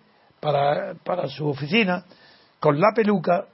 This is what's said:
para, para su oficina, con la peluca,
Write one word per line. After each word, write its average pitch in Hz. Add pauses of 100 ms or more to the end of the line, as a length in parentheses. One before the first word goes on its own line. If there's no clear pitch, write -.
(400)
para, 147 (100)
para 175
su 147
oficina, 180 (540)
con 147
la 214
peluca, 202